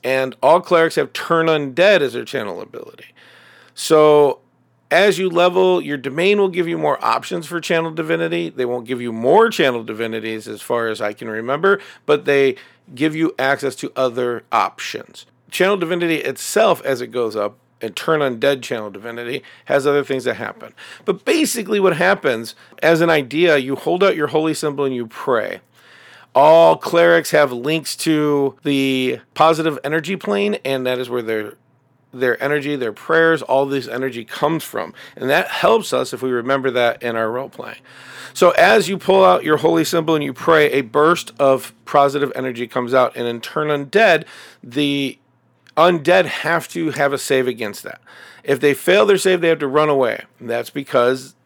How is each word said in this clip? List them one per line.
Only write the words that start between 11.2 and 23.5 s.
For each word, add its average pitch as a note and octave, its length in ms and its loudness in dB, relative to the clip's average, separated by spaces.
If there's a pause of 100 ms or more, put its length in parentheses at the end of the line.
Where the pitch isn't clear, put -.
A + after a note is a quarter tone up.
remember, C#3+ 500 -2 (260)
but D3 200 0
they C#3 300 2 (380)
give D3+ 220 -2
you D#3+ 240 -2
access C3+ 380 -2
to C#3 180 -10
other B2 560 -4
options. - 760 -4 (240)
Channel G3 280 0
Divinity E3+ 400 -2
itself, F3 680 0
as B2+ 180 -2
it B2 60 -8
goes A2+ 280 -4
up, G#2 220 -4 (240)
and A2 140 -8
Turn D#3+ 240 0
Undead C3+ 420 0
Channel A2 280 -8
Divinity, A#2 520 -10 (240)
has C#3 220 0
other C#3+ 160 2
things C3 220 -6
that A#2 100 -2
happen. - 380 -12 (320)
But F#3 180 -4
basically A#3 560 0
what F#3 160 2
happens, D3+ 600 0 (260)
as D#3+ 180 4
an E3+ 100 2
idea, D3+ 480 2